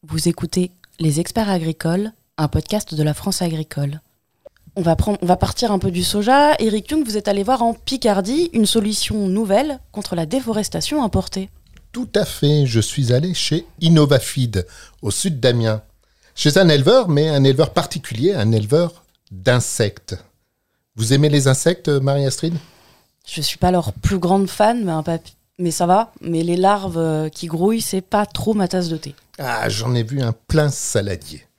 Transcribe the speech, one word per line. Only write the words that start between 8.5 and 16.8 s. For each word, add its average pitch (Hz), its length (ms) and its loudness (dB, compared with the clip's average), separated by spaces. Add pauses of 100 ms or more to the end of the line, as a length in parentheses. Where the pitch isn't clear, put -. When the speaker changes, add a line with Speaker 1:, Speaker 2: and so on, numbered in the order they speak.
Speaker 1:
une 226 140 2
solution 208 640 0
nouvelle 226 500 0 (140)
contre 196 220 -6
la 165 100 -2
déforestation 214 760 -2
importée. 190 480 -2 (440)
Speaker 2:
Tout 247 200 -8
à 202 120 2
fait, 147 400 2
je 117 160 2
suis 123 320 0
allé 165 200 0
chez - 320 -2 (140)
Innovafeed, 139 840 2 (360)
au 104 100 -4
sud 156 280 -2
d'Amiens, 113 420 2 (540)
chez 151 220 2
un 190 100 6
éleveur, 170 400 6